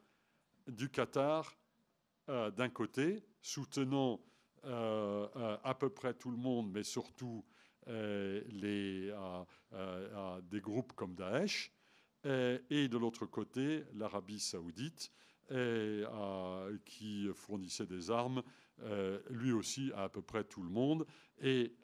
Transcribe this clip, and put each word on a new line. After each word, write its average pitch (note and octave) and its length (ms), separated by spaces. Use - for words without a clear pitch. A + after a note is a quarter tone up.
du B2+ 200
Qatar, C#3+ 720
euh, A#2+ 220
d'un A#2+ 180
côté, C#3+ 540
soutenant, C3+ 800
euh, G#2+ 720
euh, A2 280
à C3 100
peu C3 160
près C3 240
tout B2+ 160
le A#2+ 80
monde, A#2+ 340
mais G2+ 120
surtout, A#2 600
euh, G#2 640
les, G2+ 600
euh, G#2 80
euh, F2+ 260
euh, F#2+ 680
des F#2 200
groupes A#2 320
comme F2+ 220
Daesh, A2+ 580
euh, B2+ 320
et D3 180
de A#2+ 120
l'autre A2+ 260
côté, C3+ 580
l'Arabie G#2 440
saoudite, F#2 720
et, C#3 60
euh, G#2 1300
qui G#2 480
fournissait G2 540
des F2+ 240
armes, B2+ 320
euh, G2+ 360
lui B2 200
aussi B2 440
à, G2+ 80
à G2 60
peu G2 120
près G#2 220
tout - 180
le E2+ 80
monde, C#3+ 380
et, B2+ 320